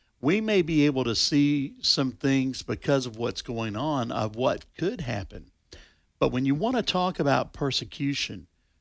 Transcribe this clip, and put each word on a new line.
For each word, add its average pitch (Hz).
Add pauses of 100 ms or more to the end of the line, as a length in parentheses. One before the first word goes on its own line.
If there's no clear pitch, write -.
(220)
We 170
may 214
be 151
able 131
to 117
see 143
some 135
things 135
because 131
of 110
what's 117
going 113
on, 131
of 110
what 131 (120)
could 196
happen. 113 (680)
But 131
when 127
you 139
wanna 226
talk 180
about 135
persecution, 135 (340)